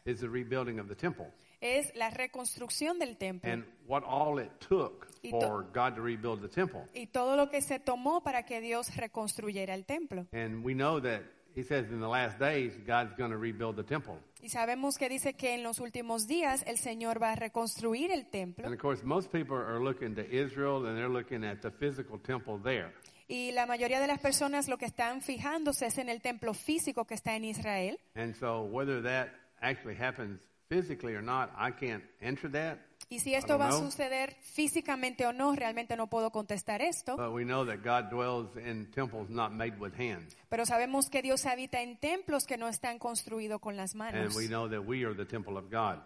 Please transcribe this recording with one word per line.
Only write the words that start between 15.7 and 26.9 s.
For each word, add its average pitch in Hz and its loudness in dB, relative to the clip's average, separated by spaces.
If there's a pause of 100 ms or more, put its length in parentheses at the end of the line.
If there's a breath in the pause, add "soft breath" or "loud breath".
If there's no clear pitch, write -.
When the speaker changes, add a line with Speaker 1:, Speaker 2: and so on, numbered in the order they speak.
Speaker 2:
últimos 226 -2
días 277 2
el 233 -2
Señor 226 -2
va 226 4
a 220 -2
reconstruir 226 0
el 294 2
templo. 190 -4
Speaker 1:
And 123 -2
of 120 -6
course, 139 2
most 165 2
people 143 0
are 117 0
looking 127 0
to 107 -2
Israel 135 2
and 110 0
they're 120 0
looking 120 -2
at 104 -4
the 113 -4
physical 135 -4
temple 110 -4
there. 113 0 (360 loud breath)
Speaker 2:
Y 247 -2
la 247 4
mayoría 240 2
de 277 4
las 277 2
personas 285 4
lo 254 0
que 247 -6
están 240 -2
fijándose 277 0
es 226 0
en 254 -2
el 233 -4
templo 233 -2
físico 285 0